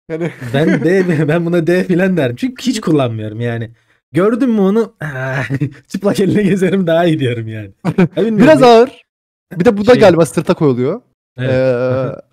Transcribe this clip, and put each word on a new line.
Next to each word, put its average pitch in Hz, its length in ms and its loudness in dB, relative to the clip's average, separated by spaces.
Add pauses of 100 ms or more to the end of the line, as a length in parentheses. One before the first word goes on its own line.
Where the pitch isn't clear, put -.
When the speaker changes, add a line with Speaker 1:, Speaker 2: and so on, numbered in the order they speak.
Speaker 1:
Yani 160 220 -6 (220)
Speaker 2:
Ben 147 300 0
D, 185 240 2
<laughs> 156 200 0
ben 170 180 0
buna 170 220 0
D 180 160 0
filan 185 340 0
derim. 123 180 -2
Çünkü 254 300 -8
hiç 214 160 -2
kullanmıyorum 113 600 -2
yani. 117 300 -6 (400)
Gördün 226 380 0
mü 214 120 0
onu? 214 340 0 (460)
<laughs> 135 460 -6
Çıplak 196 320 -2
elle 196 240 2
gezerim 185 440 0
daha 165 180 2
iyi 160 140 0
diyorum 117 280 -6
yani. 107 300 -12
Speaker 1:
<laughs> - 200 -4
Speaker 2:
Ya 180 180 4
bilmiyorum. 214 240 -2
Speaker 1:
Biraz 269 240 6
ağır. 240 380 4 (580)
Bir 175 60 -2
de 214 120 2
bu 208 100 -2
da 247 40 6
Speaker 2:
Şey 254 100 6
Speaker 1:
galiba 170 240 6
sırta 175 280 -2
koyuluyor. 143 480 -2 (360)
Speaker 2:
Evet. 131 120 -4
Speaker 1:
Ee, 131 40 0
Speaker 2:
Hı 127 540 0
hı. - 140 -10 (120)